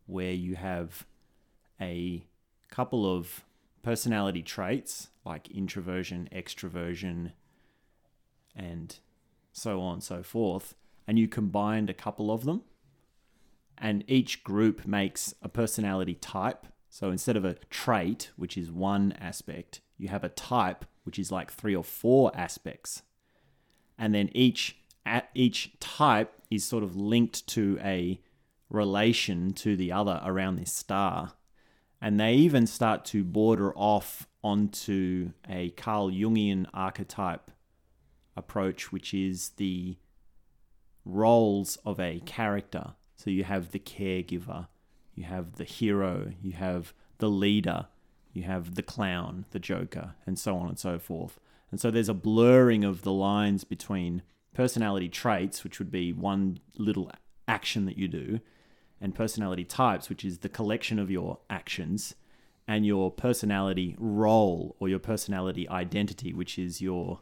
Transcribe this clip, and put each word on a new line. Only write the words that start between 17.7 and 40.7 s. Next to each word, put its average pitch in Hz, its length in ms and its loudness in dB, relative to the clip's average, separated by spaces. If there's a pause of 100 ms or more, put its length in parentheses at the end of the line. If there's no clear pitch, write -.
which - 220 -8
is 82 140 -6
one 98 420 2
aspect, - 640 -12 (180)
you 95 120 -8
have 95 140 -4
a 90 60 -4
type, 98 560 -2 (180)
which - 140 -10
is, 95 140 -4
like, 90 200 -6
three 104 240 -2
or 85 80 -2
four 123 520 6
aspects. - 640 -10 (960)
And 107 160 2
then 104 200 4
each, - 440 4 (280)
at 113 280 0
each - 460 2
type 117 720 2
is 107 160 -2
sort 113 180 -2
of 92 120 -6
linked 110 520 2
to 98 340 2
a 92 380 -2 (500)
relation 101 840 2
to 104 220 0
the 90 160 0
other 95 320 2
around 95 340 0
this 90 160 -6
star. 92 600 -2 (680)
And 104 180 2
they 113 140 4
even 139 320 8
start 110 400 0
to 101 180 0
border 101 540 4
off 104 500 0 (160)
onto 98 880 0 (160)
a 90 240 -4
Carl 104 380 -2
Jungian 101 640 2
archetype 95 800 -6 (840)
approach, 95 560 -4
which - 220 -6
is 95 440 -2
the 90 400 -2 (1080)